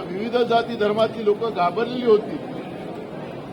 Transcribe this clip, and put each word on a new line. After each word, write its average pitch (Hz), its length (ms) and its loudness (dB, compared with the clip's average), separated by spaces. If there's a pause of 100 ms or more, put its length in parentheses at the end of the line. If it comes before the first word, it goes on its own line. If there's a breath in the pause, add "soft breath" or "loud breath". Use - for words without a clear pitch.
विविध 208 300 -2
जाती 233 400 2
धर्मातली 220 480 2
लोकं 208 320 2
घाबरलेली 226 500 0
होती. 202 300 4 (1160)